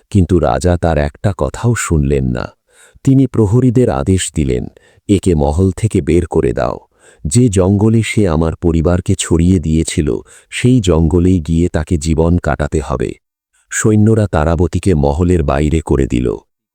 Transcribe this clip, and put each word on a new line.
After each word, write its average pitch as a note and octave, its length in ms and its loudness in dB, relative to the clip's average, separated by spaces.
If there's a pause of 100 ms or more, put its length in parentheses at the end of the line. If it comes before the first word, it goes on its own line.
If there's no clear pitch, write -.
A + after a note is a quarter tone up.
কিন্তু F#2 300 2
রাজা D2 380 0
তার E2 200 0
একটা D2 400 -4
কথাও F#2 380 -4
শুনলেন C#2+ 500 -2
না। A#1+ 200 -4 (580)
তিনি C3+ 240 4
প্রহরীদের A#2 600 2
আদেশ D#2 340 0 (100)
দিলেন, B1+ 300 -2 (460)
"একে F#2+ 260 2
মহল D2 360 0
থেকে G#2 300 -2
বের D#2+ 240 0
করে C2 280 0
দাও। A#1 240 -4 (480)
যে A#2+ 240 2
জঙ্গলে G2+ 540 2
সে - 240 -2
আমার D#2+ 280 0
পরিবারকে F2 600 0
ছড়িয়ে F2 440 2
দিয়েছিল, D#2+ 500 -2 (400)
সেই B2+ 320 2
জঙ্গলেই F2 580 2
গিয়ে E2 300 0
তাকে D#2+ 280 -2
জীবন E2 400 0
কাটাতে D2+ 440 -2
হবে।" A#1+ 300 -4 (600)
সৈন্যরা A2 560 2
তারাবতীকে E2 680 0
মহলের D#2 500 0
বাইরে D2 380 0
করে C#2 260 0
দিল। B1 200 -2 (480)